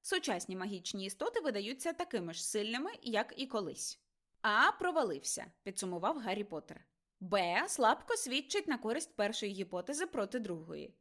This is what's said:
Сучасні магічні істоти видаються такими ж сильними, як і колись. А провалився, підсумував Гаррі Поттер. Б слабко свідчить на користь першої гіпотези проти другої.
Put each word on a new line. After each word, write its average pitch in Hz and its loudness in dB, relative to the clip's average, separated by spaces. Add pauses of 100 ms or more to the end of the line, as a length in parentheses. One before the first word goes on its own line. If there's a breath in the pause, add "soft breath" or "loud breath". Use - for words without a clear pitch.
Сучасні 196 -2
магічні 190 -6
істоти 302 -2
видаються 269 -2
такими 220 -4
ж - -6
сильними, 233 0 (120)
як 220 0
і 262 -4
колись. 202 -4 (420)
А 254 6
провалився, 285 0 (160)
підсумував 190 -2
Гаррі 202 -2
Поттер. 156 -10 (360)
Б 185 4
слабко - 6
свідчить 294 0
на 226 2
користь 254 -2
першої 208 0
гіпотези 190 -4
проти 208 -2
другої. 165 -6